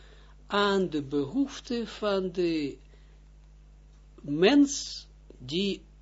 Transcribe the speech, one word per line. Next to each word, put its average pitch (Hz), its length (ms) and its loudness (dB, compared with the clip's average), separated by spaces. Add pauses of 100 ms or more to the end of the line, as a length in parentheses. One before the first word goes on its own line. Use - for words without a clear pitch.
(460)
aan 196 440 2
de 147 120 -2
behoefte 208 840 -4
van 196 460 -2
de 165 440 -2 (1500)
mens 208 840 4 (320)
die 180 440 -4 (200)